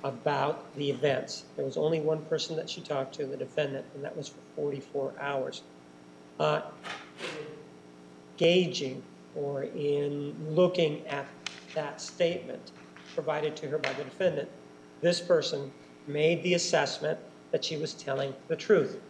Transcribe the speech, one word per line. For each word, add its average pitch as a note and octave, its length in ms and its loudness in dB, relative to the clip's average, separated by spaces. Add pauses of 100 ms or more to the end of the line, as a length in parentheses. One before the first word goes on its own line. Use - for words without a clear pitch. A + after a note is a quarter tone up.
about C#3 720 0
the C#3+ 120 0
events. C3 540 0 (120)
There C#3+ 80 -2
was C3+ 140 -2
only D#3+ 220 2
one D#3 260 0
person D#3+ 300 -2
that D#3 120 -4
she - 140 -8
talked C#3 340 -2
to, C#3+ 120 -4
the C3+ 100 -6
defendant, C#3+ 560 -2
and C#3 100 -10
that D3 140 -8
was D3 120 -8
for - 100 -20 (160)
forty-four C#3 680 -2
hours. C#3 400 -2 (760)
Uh, D3+ 220 4 (1700)
gauging D3+ 680 4 (320)
or C#3+ 300 -2 (100)
in C#3+ 600 0 (200)
looking E3+ 500 4
at C#3+ 220 -4 (480)
that D3 260 -4
statement - 680 -2 (420)
provided D3+ 440 0
to D3+ 100 -8
her D3 100 0
by C3+ 160 0
the C#3+ 100 -6
defendant, D3+ 460 0 (520)
this E3+ 200 4
person D3+ 500 2 (360)
made D#3 340 4
the F3 140 4
assessment D#3 640 2 (320)
that D3 120 2
she D#3+ 140 -2
was D3+ 160 -4
telling C3+ 400 -2 (140)
the E3 80 0
truth. - 440 4 (100)